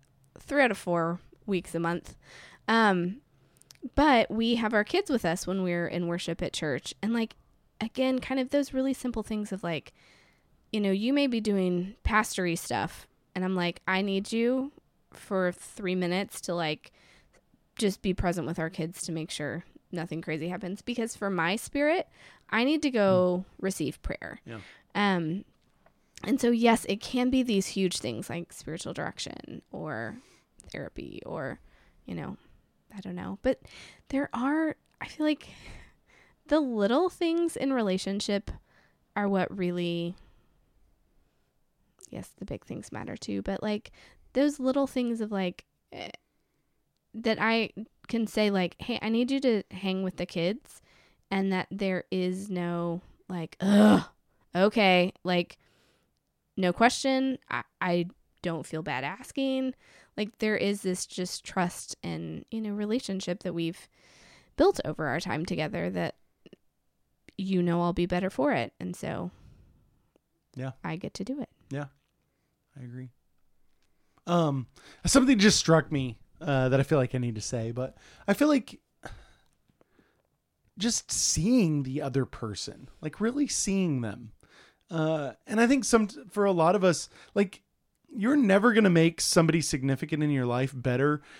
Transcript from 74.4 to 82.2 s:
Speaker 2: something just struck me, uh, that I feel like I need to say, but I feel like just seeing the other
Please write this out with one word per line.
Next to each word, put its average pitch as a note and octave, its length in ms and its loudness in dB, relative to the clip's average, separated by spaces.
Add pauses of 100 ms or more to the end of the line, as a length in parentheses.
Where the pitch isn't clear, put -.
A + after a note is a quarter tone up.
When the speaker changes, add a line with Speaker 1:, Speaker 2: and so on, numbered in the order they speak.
Speaker 2:
something C4 340 8
just G3 200 8
struck D#3+ 320 4
me, C3 280 -4 (220)
uh, C3+ 280 2
that C3+ 100 4
I C#3 60 4
feel D3+ 140 2
like B2+ 180 2
I - 20 0
need A#2+ 160 -2
to G#2+ 60 -6
say, A#2 320 -4
but B2+ 240 -6 (320)
I D4+ 60 6
feel D4 140 4
like C#4+ 320 0 (2000)
just A3+ 320 -2
seeing E3 720 2
the C3 180 -4
other C3+ 220 0